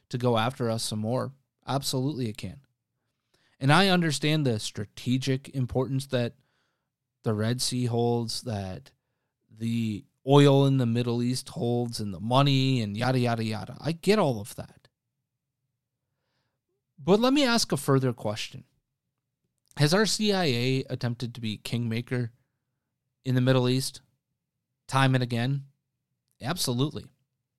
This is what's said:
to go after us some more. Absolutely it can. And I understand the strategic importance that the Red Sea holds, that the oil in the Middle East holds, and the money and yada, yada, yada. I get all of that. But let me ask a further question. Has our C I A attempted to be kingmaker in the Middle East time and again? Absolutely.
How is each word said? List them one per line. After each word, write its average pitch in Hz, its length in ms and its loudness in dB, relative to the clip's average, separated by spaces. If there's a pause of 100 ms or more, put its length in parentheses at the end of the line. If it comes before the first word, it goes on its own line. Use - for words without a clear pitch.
(100)
to 127 80 -4
go 120 200 2
after 117 320 -2
us 113 120 -2
some 107 160 -6
more. 117 340 -4 (340)
Absolutely 131 640 -4
it 104 80 -10
can. - 240 -12 (1000)
And 135 120 4
I 190 160 6
understand 156 580 2
the 113 120 0
strategic 131 960 -4
importance 135 520 -2
that 120 280 -2 (880)
the 117 100 -2
Red 110 300 -2
Sea 123 240 -2
holds, 117 560 0
that 98 480 -8 (600)
the 113 540 -4 (220)
oil 139 380 8
in 135 140 4
the 123 80 2
Middle 120 360 0
East 123 280 -4
holds, 120 500 -4
and 104 120 -8
the 85 80 -12
money 131 600 2
and 104 160 -4
yada, 127 220 0
yada, 117 260 0
yada. 107 360 -8
I 156 120 -4
get 196 260 2
all 131 220 2
of - 160 -12
that. - 320 -16 (2000)
But 175 220 2
let 254 120 4
me 285 120 4
ask 233 280 2
a 151 60 0
further 131 360 2
question. - 500 -8 (1120)
Has 151 160 2
our 202 140 4
C 208 260 0
I 190 120 0
A 131 440 0
attempted 120 460 -6
to 120 60 -16
be 107 160 -6
kingmaker 120 720 -4 (960)
in 127 100 0
the 127 60 2
Middle 127 280 4
East 131 340 -2 (840)
time 135 280 2
and 127 80 0
again? 123 420 -2 (760)
Absolutely. 123 640 -4 (520)